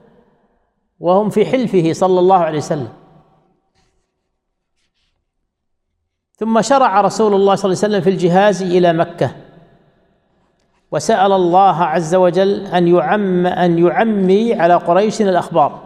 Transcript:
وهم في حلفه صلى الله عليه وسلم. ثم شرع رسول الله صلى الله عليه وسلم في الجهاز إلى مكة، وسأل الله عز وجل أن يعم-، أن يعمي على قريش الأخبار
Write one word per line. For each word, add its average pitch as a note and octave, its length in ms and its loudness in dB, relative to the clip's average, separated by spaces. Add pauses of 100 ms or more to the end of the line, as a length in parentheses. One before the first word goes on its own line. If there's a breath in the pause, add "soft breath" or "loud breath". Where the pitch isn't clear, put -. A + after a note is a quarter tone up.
(1000)
وهم F#3 300 0
في G#3 160 0
حلفه F#3+ 480 -2
صلى F#3 260 0
الله F#3 180 4
عليه D#3+ 200 -2
وسلم. C#3 360 -8 (3500)
ثم A3 280 -2
شرع A#3 400 2
رسول G#3 320 0
الله G3 220 2
صلى F#3+ 160 -2
الله F3+ 120 -4
عليه G#3 100 0
وسلم G3 80 -2
في E3 80 0
الجهاز F#3 520 2
إلى F3 320 2
مكة، D#3+ 380 -4 (1600)
وسأل F#3+ 400 0
الله F3+ 520 2
عز E3 320 -2
وجل F#3+ 500 0
أن F3 220 0
يعم-، F3+ 600 0
أن F3 320 0
يعمي G3 760 0
على E3+ 220 2
قريش F#3 460 0
الأخبار E3+ 640 -2